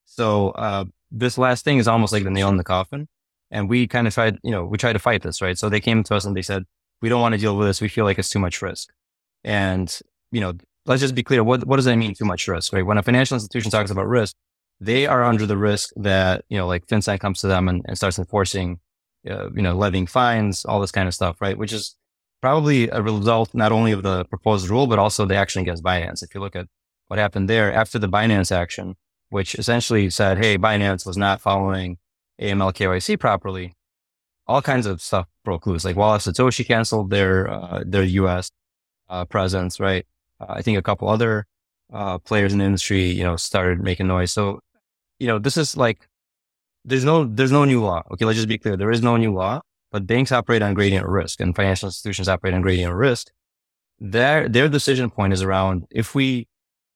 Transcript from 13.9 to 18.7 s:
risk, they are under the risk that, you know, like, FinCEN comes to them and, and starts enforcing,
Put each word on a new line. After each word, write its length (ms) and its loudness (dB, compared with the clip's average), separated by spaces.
risk, 280 0
they 280 0
are 160 4
under 240 2
the 100 0
risk 380 0
that, 540 2
you 80 -4
know, 100 -2
like, 180 -2
FinCEN 340 0
comes 220 -4
to 60 -2
them 200 2
and, 200 0
and 100 -6
starts 220 0
enforcing, 600 -2